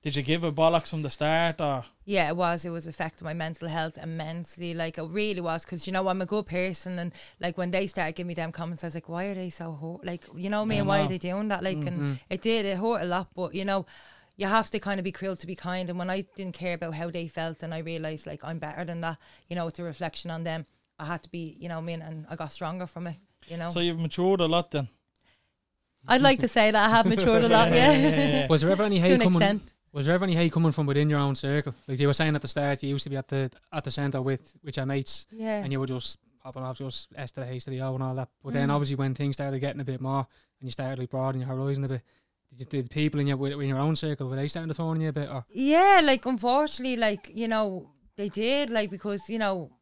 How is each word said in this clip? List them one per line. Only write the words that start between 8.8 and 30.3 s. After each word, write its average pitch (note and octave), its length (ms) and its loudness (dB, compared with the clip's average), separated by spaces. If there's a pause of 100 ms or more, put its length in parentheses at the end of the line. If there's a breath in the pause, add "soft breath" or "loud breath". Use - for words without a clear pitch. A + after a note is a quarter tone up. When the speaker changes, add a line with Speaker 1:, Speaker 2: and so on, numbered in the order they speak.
Speaker 2:
I E3+ 40 -6
was D#3+ 80 -8
like, E3 140 -10
"Why F3 160 -4
are G3+ 100 -6
they F#3 140 -8
so E3 240 -10
hurt?" E3 320 -10
Like, F3 200 -8 (100)
you F3+ 140 -6
know G#3 140 0
what G#3+ 80 0
I G#3 40 2
Speaker 1:
Yeah, G#3 60 2
Speaker 2:
mean? G3 60 2
Why G3 120 4
Speaker 1:
no. G3 60 4
Speaker 2:
are F#3+ 40 0
they F#3 80 -2
doing F#3 320 -2
that? F3+ 140 -2
Like, F#3 160 -2
Speaker 1:
Mm. D3+ 80 -2
Speaker 2:
and F3 140 -4
Speaker 3:
Mm-hmm. C#3+ 120 0 (160 loud breath)
Speaker 2:
it F#3 120 -4
did. A3+ 240 2
It G3 120 -2
hurt G#3+ 240 0
a E3+ 40 -2
lot, F3+ 300 -2
but, F3+ 180 -6
you F#3+ 120 -4
know, G3 200 0 (500 loud breath)
you G3 120 -4
have G#3+ 240 2
to A3 80 -2
kind G3 200 -4
of F3+ 40 -6
be F#3 80 -4
cruel F#3+ 240 -6
to - 120 -14
be F#3 80 -8
kind. F3+ 340 -6
And F3+ 100 -6
when F3+ 100 -4
I F#3+ 120 -2 (140)
didn't F#3 200 -10
care F3 180 -4
about E3 220 -6
how E3+ 160 -6
they E3+ 160 -6
felt, E3 360 -6
and E3 100 -8
I D#3+ 60 -6
realised, D#3+ 480 -8
like, D#3 160 -12
I'm E3 160 -8
better D#3 240 -6
than E3+ 180 -6
that, E3 160 -2 (300 soft breath)
you F3 80 -6
know, E3+ 120 -2
it's D#3+ 120 -8
a F3 40 -6
reflection E3 480 -6
on E3 120 -6
them. D#3+ 220 -4 (340)
I D3+ 60 -8
had D#3+ 180 -6
to - 60 -20
be, E3 300 -8
you E3+ 100 -10
know E3 60 -6
what D#3+ 80 -6
I - 20 -6
mean? E3 160 -6
And D#3+ 280 -10
I - 60 -8
got D#3 160 -8
stronger F3+ 360 -6
from E3+ 200 -8
it, E3 100 -8 (300)
you E3 100 -10
know? E3+ 120 -4
Speaker 1:
So F3 100 -2
you've E3+ 200 0
matured F3+ 420 2
a E3 60 4
lot E3+ 240 2
then? C#3+ 180 -2 (1200)
Speaker 2:
I'd B3+ 140 6
like C4+ 180 8
to B3 80 2
say G#3+ 240 6
that G#3+ 140 6
I A3 40 6
have A3+ 160 8
matured A3+ 380 6
a A#3 60 4
lot, A3+ 200 8
Speaker 1:
<laughs> - 40 4
Speaker 2:
yeah. B3 180 10
Speaker 1:
Yeah, C#4 180 6
yeah, - 180 4
yeah. C#3 220 2
Speaker 3:
Was D#3 120 6
there D#3+ 100 2
ever G3 120 4
any G3+ 140 4
Speaker 2:
To E3+ 40 4
Speaker 3:
hate F3+ 120 8
Speaker 2:
an B3 80 8
Speaker 3:
coming, F3+ 200 6
Speaker 2:
extent. G3+ 320 2 (180)
Speaker 3:
was C#3+ 140 -2
there E3 100 4
ever F#3 100 2
any F3+ 100 2